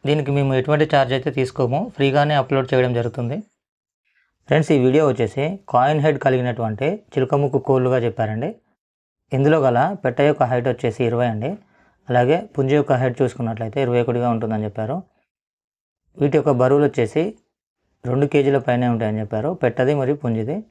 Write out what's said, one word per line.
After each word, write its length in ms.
దీనికి 300
మేము 220
ఎటువంటి 340
ఛార్జ్ 240
అయితే 200
తీసుకోము, 420
ఫ్రీగానే 460
అప్‌లోడ్ 300
చేయడం 260
జరుగుతుంది. 400
ఫ్రెండ్స్, 260
ఈ 100
వీడియో 260
వచ్చేసి 340
కాయిన్ 320
హెడ్ 200
కలిగినటువంటి 640
చిలుకముక్కు 540
కోళ్లుగా 380
చెప్పారండి. 420
ఇందులో 340
గల 140
పెట్ట 160
యొక్క 220
హైట్ 220
వచ్చేసి 360
ఇరవై 240
అండి. 200
అలాగే 300
పుంజు 260
యొక్క 200
హైట్ 220
చూసుకున్నట్లయితే 640
ఇరవై 200
ఒకటిగా 300
ఉంటుందని 340
చెప్పారు. 280
వీటి 240
యొక్క 100
బరువులు 300
వచ్చేసి 340
రెండు 280
కేజీల 260
పైనే 260
ఉంటాయని 300
చెప్పారు, 260
పెట్టది 280
మరియు 180
పుంజిది. 360